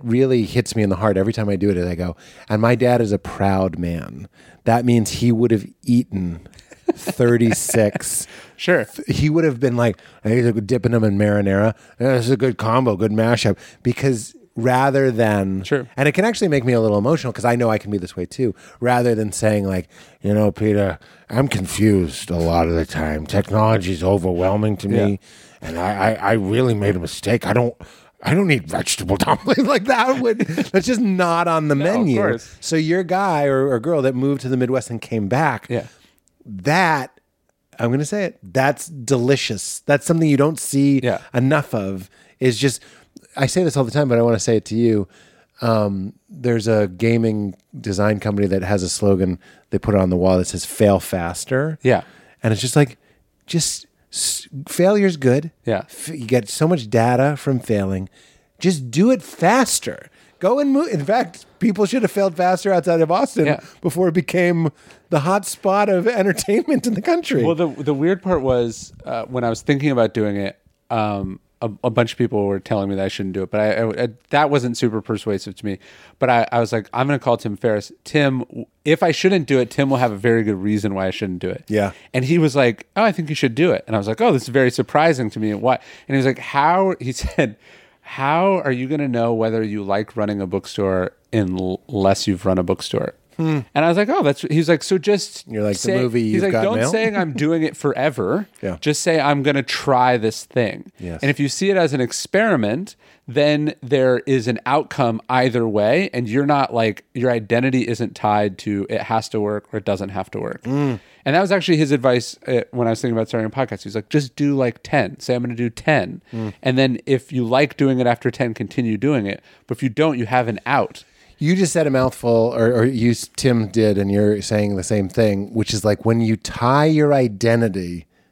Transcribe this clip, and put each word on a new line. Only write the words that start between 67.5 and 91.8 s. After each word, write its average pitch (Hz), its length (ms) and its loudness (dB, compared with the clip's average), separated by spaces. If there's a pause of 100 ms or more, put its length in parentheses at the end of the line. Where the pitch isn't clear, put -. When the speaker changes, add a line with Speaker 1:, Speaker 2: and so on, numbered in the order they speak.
Speaker 2:
the, 160 140 0
the 139 240 -4
weird 165 300 0
part 180 180 0
was, 123 540 -2 (100)
uh, 120 220 -6
when 123 180 -4
I 117 60 0
was 110 100 -4
thinking 143 300 0
about 117 240 2
doing 104 220 -2
it, 98 220 -6 (300)
um, 104 500 -4 (240)
a, 110 80 -4 (140)
a 123 60 0
bunch 117 220 0
of - 40 -14
people 107 300 0
were 98 120 -2
telling 98 300 -4
me 101 60 -4
that 95 100 -2
I 95 40 -2
shouldn't 95 260 -6
do 95 80 -4
it, 92 80 -8
but 107 100 -2
I, 107 120 2 (100)
I, 113 220 -2
I, 120 40 -4 (220)
that 147 180 2
wasn't 127 300 0
super 110 240 -2
persuasive 101 540 -6
to 107 100 -12
me. 98 120 -6 (400)
But 127 120 2
I, 117 220 4
I 123 60 2
was 117 140 0
like, 110 220 -4
"I'm 127 120 0
gonna 143 120 0
call 120 180 0
Tim 107 220 -6
Ferriss. 107 340 -2 (100)
Tim, 139 420 0
w-, - 200 -14 (220)
if 156 160 2
I 175 80 4
shouldn't 185 360 2
do 135 120 2
it, 123 120 2
Tim 139 200 0
will 135 80 2
have 123 120 2
a 104 60 -6
very 113 260 2
good 104 140 0
reason 101 380 -2
why 95 120 -2
I 92 40 0
shouldn't 92 300 -6
do 92 100 -6
it." - 180 -10
Speaker 1:
Yeah. 104 240 0 (220)
Speaker 2:
And 131 100 0
he 165 140 2
was 147 180 2
like, 120 300 2 (100)
"Oh, 202 60 2
I 220 100 2
think 156 160 -6
you 151 60 -4
should 127 200 0
do 156 180 2
it." 95 140 -2
And 110 80 -4
I 110 40 2
was 101 100 -2
like, 110 140 -2
"Oh, 233 100 4
this 135 120 0
is - 40 -10
very 127 220 4
surprising 139 580 0
to 107 100 -8
me. 107 140 -2
Why?" 110 220 0 (340)
And 139 60 -2
he - 20 2
was 131 80 2
like, 131 140 2
"How," 180 600 0
he 127 140 -6
<laughs> - 0 -
said, - 440 -2 (440)
"how 165 540 0 (100)
are 135 80 0
you 127 160 -4
gonna 147 200 -2
know 117 260 0
whether 113 280 0
you 104 200 -4
like 98 340 -2
running 104 240 -2
a 98 60 -4
bookstore 95 640 -2 (200)
unless 95 920 0